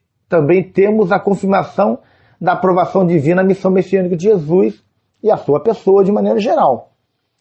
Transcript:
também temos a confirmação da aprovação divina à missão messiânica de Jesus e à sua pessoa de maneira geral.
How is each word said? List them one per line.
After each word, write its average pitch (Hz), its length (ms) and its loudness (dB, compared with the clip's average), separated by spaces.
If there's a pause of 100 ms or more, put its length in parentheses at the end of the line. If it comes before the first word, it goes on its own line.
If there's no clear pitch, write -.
(280)
também 170 360 2
temos 196 480 0
a 202 80 0
confirmação 196 800 -2 (420)
da 175 120 0
aprovação 180 520 0
divina 170 360 0
à 190 40 2
missão 190 240 0
messiânica 185 480 -2
de 156 60 -10
Jesus 196 600 0 (380)
e 208 100 -2
à 180 60 0
sua 143 240 -2
pessoa 196 420 2
de 190 80 0
maneira 208 280 0
geral. 202 520 -2 (500)